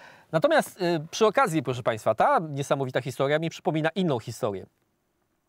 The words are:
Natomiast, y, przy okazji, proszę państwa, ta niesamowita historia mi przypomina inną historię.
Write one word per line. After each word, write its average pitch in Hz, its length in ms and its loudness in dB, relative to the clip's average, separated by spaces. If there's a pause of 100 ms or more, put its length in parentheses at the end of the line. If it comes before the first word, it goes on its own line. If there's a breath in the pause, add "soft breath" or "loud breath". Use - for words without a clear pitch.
(320 loud breath)
Natomiast, 247 500 0
y, 170 300 0
przy 220 160 2
okazji, 160 360 2
proszę 123 200 -4
państwa, 113 320 0
ta 143 240 4
niesamowita 139 640 -2
historia 139 380 0
mi 165 100 -4
przypomina 160 400 -2
inną 156 300 0
historię. 104 460 -6 (840)